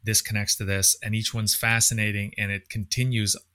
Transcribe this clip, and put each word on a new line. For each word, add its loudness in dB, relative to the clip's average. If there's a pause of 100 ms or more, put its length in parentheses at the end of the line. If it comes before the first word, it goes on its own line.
This 2
connects -2
to -4
this, 2
and -2
each -2
one's 0
fascinating, 2
and -2
it -8
continues 0 (200)